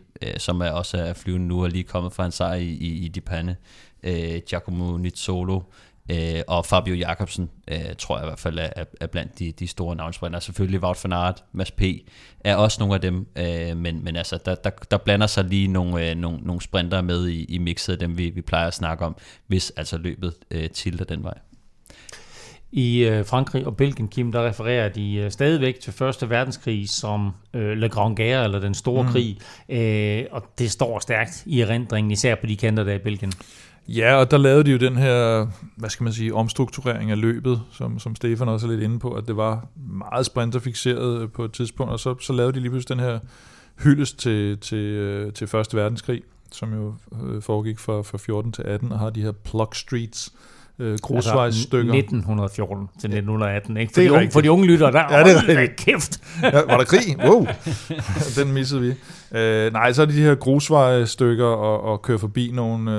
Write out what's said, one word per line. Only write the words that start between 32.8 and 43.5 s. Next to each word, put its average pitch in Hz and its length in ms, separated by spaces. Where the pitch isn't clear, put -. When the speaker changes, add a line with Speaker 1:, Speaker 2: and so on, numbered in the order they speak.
Speaker 2:
der 101 100
i 98 40
Belgien. 98 360
Speaker 3:
Ja, 113 280
og 131 160
der 147 60
lavede 139 260
de 143 80
jo 131 60
den 127 200
her, 120 500
hvad 110 120
skal - 140
man 117 100
sige, 113 220
omstrukturering 113 760
af 107 100
løbet, 117 400
som, 117 280
som 113 160
Stefan 117 340
også 110 180
er 113 40
lidt 110 120
inde 113 160
på, 123 120
at 113 160
det 110 100
var 110 300
meget 104 380
sprinterfixeret, 120 960
øh, 110 80
på 117 160
et 110 60
tidspunkt, 117 420
og 113 60
så, 131 220
så - 120
lavede 123 200
de 131 60
lige 123 120
pludselig 127 260
den 123 80
her 117 140